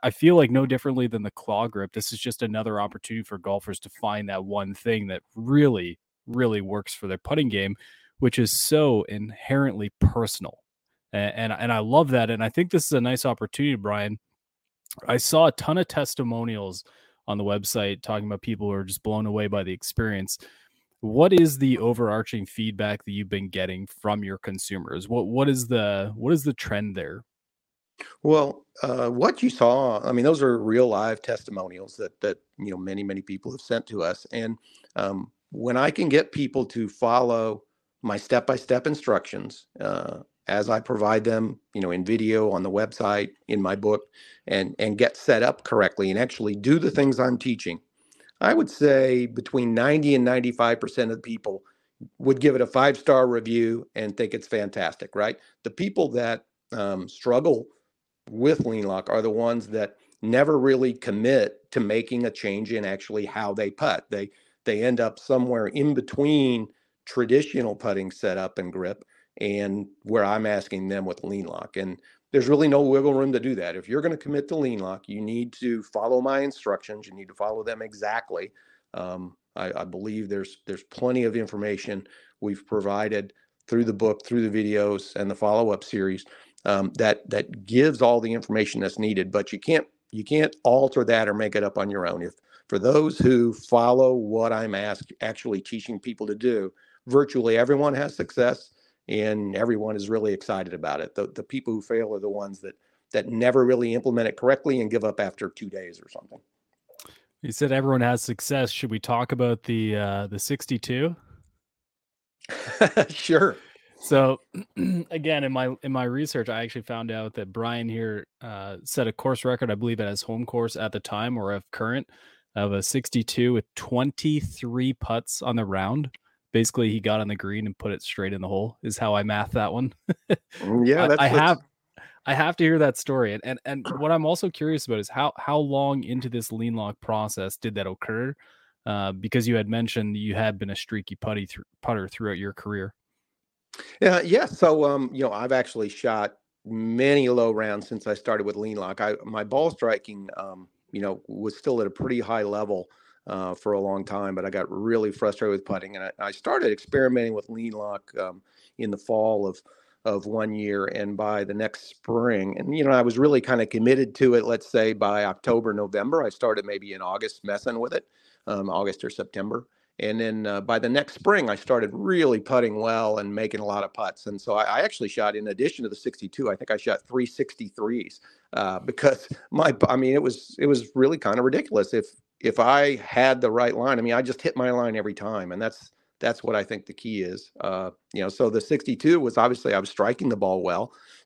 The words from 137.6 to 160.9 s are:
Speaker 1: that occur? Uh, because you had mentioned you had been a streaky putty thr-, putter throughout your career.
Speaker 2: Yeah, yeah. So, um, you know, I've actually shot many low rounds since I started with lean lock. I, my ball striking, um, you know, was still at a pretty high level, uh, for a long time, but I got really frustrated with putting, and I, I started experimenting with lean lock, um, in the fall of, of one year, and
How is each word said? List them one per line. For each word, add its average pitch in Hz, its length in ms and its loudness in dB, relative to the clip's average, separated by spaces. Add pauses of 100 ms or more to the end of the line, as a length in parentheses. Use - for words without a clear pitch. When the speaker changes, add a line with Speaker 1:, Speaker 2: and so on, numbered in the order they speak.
Speaker 1:
that 98 100 -4
occur? 113 500 -6 (520)
Uh, 101 240 -2
because 107 360 -2
you 120 80 2
had 107 140 0
mentioned 113 480 -2
you 104 160 -4
had 107 240 -2
been 98 140 -8
a 98 40 -8
streaky 101 400 -8
putty 104 300 -6
thr-, - 160 -16 (220)
putter 104 240 -2
throughout 101 320 -6
your 98 140 -8
career. 104 420 -8 (1080)
Speaker 2:
Yeah, 180 200 6
yeah. 196 240 4
So, 156 400 6
um, 139 280 0
you 135 100 -2
know, 117 80 0
I've 117 200 -4
actually 120 380 0
shot 104 480 -2 (280)
many 120 640 2
low 120 220 4
rounds 107 360 -2
since 110 200 -8
I 104 80 0
started 107 300 -2
with 104 100 -4
lean 107 220 -6
lock. 95 240 -6
I, 107 220 0
my 110 200 -8
ball 135 260 0
striking, 104 580 -4 (100)
um, 92 300 -14 (240)
you 101 100 -6
know, 98 260 -4
was 101 280 -8
still 127 260 -2
at 104 60 0
a 95 40 -4
pretty 127 280 -4
high 110 220 -2
level, 104 480 -4 (380)
uh, 92 260 -6
for 104 200 -4
a 98 60 0
long 98 240 -2
time, 98 300 -6
but 92 120 -4
I 95 40 -6
got 92 220 -4
really 107 400 0
frustrated 104 400 0
with 98 140 -2
putting, 98 300 -6
and 95 100 -10
I, 95 140 -8
I 101 120 -4
started 135 400 0
experimenting 123 640 2
with 104 140 -6
lean 113 260 -8
lock, 104 460 -10
um, 92 220 -6 (380)
in 113 100 -4
the 101 80 -4
fall 107 500 0
of, 92 140 -8 (440)
of 101 200 -2
one 110 300 -2
year, 101 300 -2
and 101 300 -4